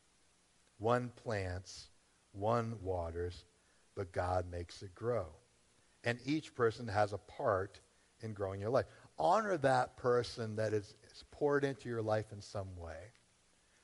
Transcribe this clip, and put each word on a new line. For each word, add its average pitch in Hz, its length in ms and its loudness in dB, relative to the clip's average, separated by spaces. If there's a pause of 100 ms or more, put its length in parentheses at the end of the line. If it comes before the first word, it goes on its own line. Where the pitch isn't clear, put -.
(760)
One 120 380 2
plants, 95 720 -6 (420)
one 113 500 0
waters, 87 640 -4 (520)
but 92 180 -6
God 90 360 0
makes 87 340 -8
it 98 120 -14
grow. 110 300 -2 (800)
And 120 220 0
each 147 300 -2
person 120 320 2
has 104 240 4
a 101 60 -6
part 98 640 0 (400)
in 110 120 -6
growing 98 280 -4
your 104 80 -2
life. 120 160 4 (340)
Honor 190 380 4
that 131 400 2
person 120 580 0
that 107 180 0
is, 104 220 -2 (160)
is - 180 -20
poured 143 340 2
into 135 260 -2
your 117 120 -2
life 107 300 2
in 104 100 -12
some 95 360 -8
way. 82 340 -12 (720)